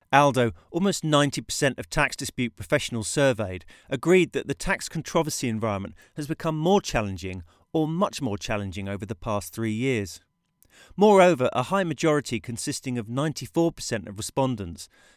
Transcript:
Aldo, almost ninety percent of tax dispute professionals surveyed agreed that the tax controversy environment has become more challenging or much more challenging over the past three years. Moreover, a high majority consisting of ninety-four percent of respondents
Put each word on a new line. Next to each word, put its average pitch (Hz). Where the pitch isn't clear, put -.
Aldo, 127
almost 185
ninety 147
percent 135
of -
tax 147
dispute -
professionals 117
surveyed 110
agreed 165
that -
the 139
tax -
controversy 156
environment 107
has 147
become 160
more 185
challenging 95
or 156
much 165
more 101
challenging 101
over 98
the 104
past 104
three 113
years. 113
Moreover, 180
a 127
high 190
majority 151
consisting 123
of 110
ninety-four 151
percent -
of 98
respondents 107